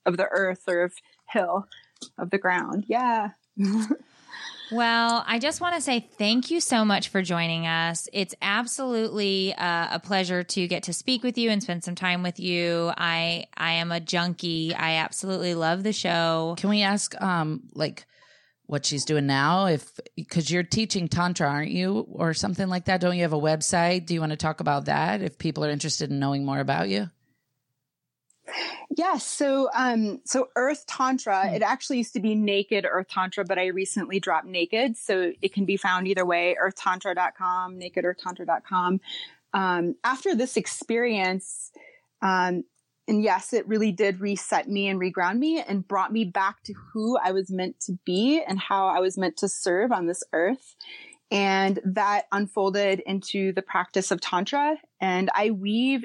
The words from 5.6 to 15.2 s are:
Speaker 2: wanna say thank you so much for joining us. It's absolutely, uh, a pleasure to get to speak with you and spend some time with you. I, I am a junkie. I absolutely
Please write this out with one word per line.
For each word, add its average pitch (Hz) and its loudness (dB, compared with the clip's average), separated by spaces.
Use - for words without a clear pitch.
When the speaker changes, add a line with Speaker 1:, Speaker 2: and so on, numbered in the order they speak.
Speaker 2:
wanna 349 0
say 254 0
thank 226 2
you 339 0
so 240 2
much 202 2
for 196 2
joining 170 0
us. 165 0
It's 190 -4
absolutely, 208 0
uh, 170 0
a 170 -4
pleasure 180 0
to 180 -2
get 175 -2
to 175 -6
speak 254 -2
with 247 -2
you 233 2
and 202 0
spend 175 -6
some 180 -6
time 180 0
with 180 -4
you. 170 0
I, 170 -2
I 165 -2
am 170 0
a 170 -2
junkie. 170 -2
I 160 0
absolutely 180 -2